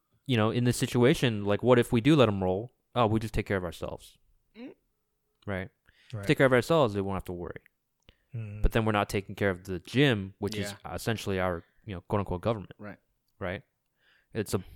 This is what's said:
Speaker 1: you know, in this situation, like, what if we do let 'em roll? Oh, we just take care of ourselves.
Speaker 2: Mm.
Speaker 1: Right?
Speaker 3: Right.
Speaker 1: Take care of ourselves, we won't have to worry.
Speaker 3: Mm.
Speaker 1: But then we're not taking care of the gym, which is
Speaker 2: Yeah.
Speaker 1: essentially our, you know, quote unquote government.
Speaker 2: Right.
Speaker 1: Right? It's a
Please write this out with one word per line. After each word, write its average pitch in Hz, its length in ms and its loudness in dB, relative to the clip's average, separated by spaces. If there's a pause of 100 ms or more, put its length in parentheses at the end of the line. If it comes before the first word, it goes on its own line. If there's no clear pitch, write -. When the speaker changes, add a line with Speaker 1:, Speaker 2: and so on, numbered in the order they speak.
(280)
Speaker 1:
you 131 80 0
know, 110 160 4
in 123 140 0
this 123 100 2
situation, 123 720 2
like, 101 180 0
what 123 160 6
if 120 140 0
we 120 80 4
do 147 160 6
let 123 100 8
'em 98 160 -2
roll? 92 300 -2 (220)
Oh, 123 120 4
we 110 140 2
just 110 120 -8
take 110 120 -2
care 104 100 -2
of 92 80 -2
ourselves. - 540 -10 (420)
Speaker 2:
Mm. 254 140 -16 (720)
Speaker 1:
Right? 95 220 -8 (440)
Speaker 3:
Right. 101 140 -6
Speaker 1:
Take 151 100 2
care 139 100 4
of 127 60 4
ourselves, 123 420 2
we 101 60 0
won't 98 140 -4
have 90 100 -8
to 92 80 -10
worry. 85 280 -10 (760)
Speaker 3:
Mm. 107 260 -10
Speaker 1:
But - 120 2
then 117 100 4
we're 110 80 2
not 104 180 0
taking 101 260 -4
care 101 140 2
of 90 140 -4
the 92 160 -6
gym, 113 600 0
which 104 180 -4
is 101 180 -6 (100)
Speaker 2:
Yeah. - 100 -10
Speaker 1:
essentially 101 440 -4
our, 90 240 -2 (220)
you 98 100 -10
know, 85 60 -12
quote - 180 -2
unquote 90 220 -4
government. 107 360 -6
Speaker 2:
Right. 104 200 -18 (420)
Speaker 1:
Right? 95 240 -8 (680)
It's 104 200 -4
a 104 60 -2 (160)